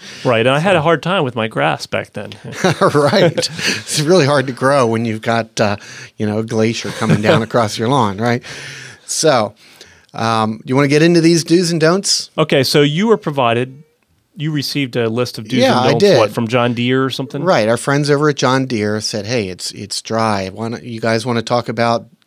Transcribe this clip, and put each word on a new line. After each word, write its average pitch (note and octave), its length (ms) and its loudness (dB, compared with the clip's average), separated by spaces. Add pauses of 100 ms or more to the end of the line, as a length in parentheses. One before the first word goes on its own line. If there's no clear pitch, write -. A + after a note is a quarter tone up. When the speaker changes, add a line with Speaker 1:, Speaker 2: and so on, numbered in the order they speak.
(260)
Speaker 1:
Right, A#2 220 4
and C3+ 80 4
I D3 40 2
had F#3 140 2
Speaker 2:
So F3 60 4
Speaker 1:
a - 20 0
hard D#3+ 220 2
time F3 220 -2
with A#2+ 100 -6
my A2+ 140 -2
grass C#3+ 360 -2
back - 280 -8
then. G#2 240 -12
<laughs> - 260 -10
Speaker 2:
<laughs> F3+ 180 0 (140)
Right. D#3 420 4
It's - 600 -4
really D3+ 260 4
hard C3+ 220 2
to C3+ 60 -8
grow C3 340 2
when A2+ 180 0
you've A2 160 -4
got, A#2 400 -2
uh, G#2 140 2 (420)
you A2 80 -2
know, G#2 140 -2
a A2+ 60 -4
glacier A2 460 -2
coming G#2+ 300 0
down A2 220 4
Speaker 1:
<laughs> A2 40 -6
Speaker 2:
across A2+ 300 0
your A2+ 120 -2
lawn, A2 280 2
right? A#2+ 240 0 (640)
So, B2 480 0 (600)
um, A2 520 -2
you B2+ 100 -2
wanna C#3+ 120 2
get D3 160 2
into E3+ 180 4
these E3 220 4
do's E3+ 280 2
and E3+ 80 -2
don'ts? E3+ 580 0
Speaker 1:
Okay, D3+ 260 2
so D3 180 2
you D3+ 260 0
were G#3+ 100 2
provided, C3 680 -2 (520)
you D#3 160 -4
received C#3 440 -4
a A#2 140 0
list A#2 280 -2
of A2 100 -12
do's C3 120 0
Speaker 2:
Yeah, B3+ 180 4
Speaker 1:
and - 20 2
Speaker 2:
I C3 120 2
Speaker 1:
don'ts, A#2 120 2
Speaker 2:
did. F#3+ 140 6
Speaker 1:
what, G#2+ 140 2
from A#2 160 -2
John A#2+ 260 2
Deere B2 300 0
or C3 60 -2
something? C#3 340 -6
Speaker 2:
Right. D#3 240 2
Our A#2 100 2
friends C#3+ 320 0
over D3 200 4
at C#3 80 0
John C3 280 2
Deere G#2+ 360 -2
said, G2+ 240 -6
"Hey, A2 240 -2
it's, - 220 -10
it's - 300 -10
dry. G#2+ 480 -2
Why A2 200 -8
don't - 140 -10
you A#2 180 -12
guys A2+ 240 0
wanna A#2 160 0
talk A#2+ 280 -2
about A#2 380 0 (200)